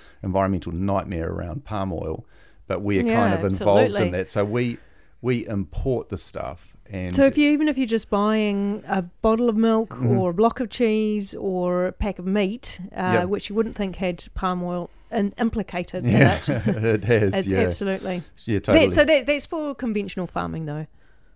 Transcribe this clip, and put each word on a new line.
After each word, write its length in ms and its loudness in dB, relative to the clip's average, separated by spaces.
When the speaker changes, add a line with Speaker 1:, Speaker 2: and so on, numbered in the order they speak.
Speaker 1:
environmental 500 0
nightmare 560 -2
around 360 -8
palm 280 -6
oil, 320 -6
but 140 -2
we're 220 2
Speaker 2:
Yeah, 100 2
Speaker 1:
kind 200 4
of 100 -2
involved 380 4
Speaker 2:
absolutely. 240 2
Speaker 1:
in 60 -2
that. 180 -4
So 140 0
we, 340 -2
we 260 -2
import 640 -4
the 100 -6
stuff. 540 -10
And 280 -4
Speaker 2:
So 80 6
if 120 4
you, 140 4
even 160 2
if 100 0
you're 120 -2
just 220 -2
buying 760 0
a 160 -2
bottle 460 0
of 80 0
milk 340 2
Speaker 1:
Mm-hmm. 280 2
Speaker 2:
or 120 0
a 40 -4
block 260 2
of 100 -6
cheese 640 0
or 520 0
a 60 -2
pack 280 -4
of 60 -6
meat, 540 -2
uh, 160 -2
Speaker 1:
Yep. 60 -2
Speaker 2:
which 200 -4
you 80 -4
wouldn't 180 0
think 220 -4
had 280 -4
palm 280 -2
oil 260 -6
and 280 -2
implicated 640 -4
Speaker 1:
Yeah, 420 6
Speaker 2:
in 60 0
it. 0 -
Speaker 1:
<laughs> 0 -
it 200 2
has, 300 4
Speaker 2:
It's 140 0
Speaker 1:
yeah. 120 2
Speaker 2:
absolutely. 600 -2
Speaker 1:
Yeah, 140 0
Speaker 2:
That, 60 -6
Speaker 1:
totally. 260 6
Speaker 2:
so 140 4
that, 220 2
that's 200 -2
for 280 -6
conventional 520 -6
farming, 400 -6
though. 200 -8